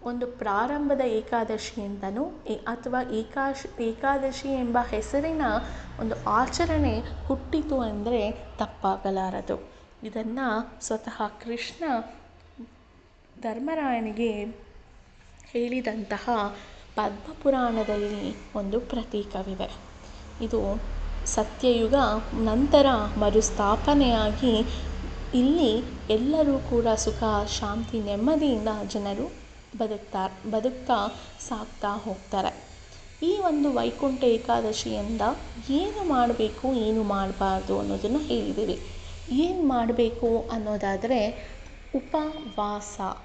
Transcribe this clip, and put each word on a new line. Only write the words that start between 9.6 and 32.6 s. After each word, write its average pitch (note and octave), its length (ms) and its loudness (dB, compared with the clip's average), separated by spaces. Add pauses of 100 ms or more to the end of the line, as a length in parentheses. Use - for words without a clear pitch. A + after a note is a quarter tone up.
ಇದನ್ನ A3 360 -6 (420)
ಸ್ವತಃ A3 480 -4
ಕೃಷ್ಣ A#3 560 -8 (1600)
ಧರ್ಮರಾಯನಿಗೆ A3+ 1000 -2 (1080)
ಹೇಳಿದಂತಹ A3+ 1040 -2 (400)
ಪದ್ಮಪುರಾಣದಲ್ಲಿ G#3+ 1400 0 (200)
ಒಂದು G#3 240 0
ಪ್ರತೀಕವಿದೆ. G3+ 880 -6 (760)
ಇದು G#3+ 380 0 (440)
ಸತ್ಯಯುಗ A3+ 680 2 (400)
ನಂತರ C4+ 520 6 (320)
ಮರುಸ್ಥಾಪನೆಯಾಗಿ A3 1400 4 (760)
ಇಲ್ಲಿ B3 500 6 (260)
ಎಲ್ಲರೂ C#4 480 6
ಕೂಡ A#3 280 2
ಸುಖ, G#3+ 600 2
ಶಾಂತಿ, A3 540 -2
ನೆಮ್ಮದಿಯಿಂದ A3+ 680 2 (200)
ಜನರು G#3 540 -4 (360)
ಬದುಕ್ತಾ, G#3 480 -2 (240)
ಬದುಕ್ತಾ A3 580 0 (400)
ಸಾಗ್ತಾ G#3+ 400 -6
ಹೋಗ್ತಾರೆ. G3+ 840 -4 (500)